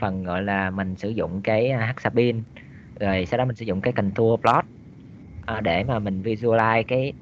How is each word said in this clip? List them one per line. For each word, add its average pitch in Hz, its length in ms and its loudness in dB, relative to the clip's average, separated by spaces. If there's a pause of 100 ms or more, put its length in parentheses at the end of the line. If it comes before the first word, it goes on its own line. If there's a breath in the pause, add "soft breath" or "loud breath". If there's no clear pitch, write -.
phần 95 240 -2
gọi 90 180 -2
là 98 280 0
mình 95 260 -4
sử 101 140 -6
dụng 95 320 -2
cái, 113 280 2
à, 113 160 0
Hexapin, 117 560 0 (580 loud breath)
rồi 95 260 0
sau 123 120 -2
đó 127 60 2
mình 123 120 -2
sử 117 100 -10
dụng 95 140 -2
cái 123 120 0
contour 113 480 2
plot, 127 240 4 (840)
à, 110 140 -4
để 95 240 0
mà 123 140 0
mình 98 240 -2
visualize 113 680 2
cái 131 340 0